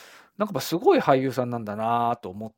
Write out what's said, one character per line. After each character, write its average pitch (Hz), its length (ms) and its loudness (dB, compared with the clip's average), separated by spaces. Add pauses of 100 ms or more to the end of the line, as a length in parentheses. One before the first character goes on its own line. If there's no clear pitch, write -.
(400)
や 208 60 0
っ 208 80 -10
ぱ 135 80 -2
す - 160 -4
ご 320 180 6
い 262 40 4
俳 151 180 4
優 127 160 0
さ 127 100 -2
ん 120 60 -4
な 120 100 -4
ん 113 60 -8
だ 104 100 -6
な 117 460 0
と 95 80 -10
思 104 180 -12
っ 110 100 -16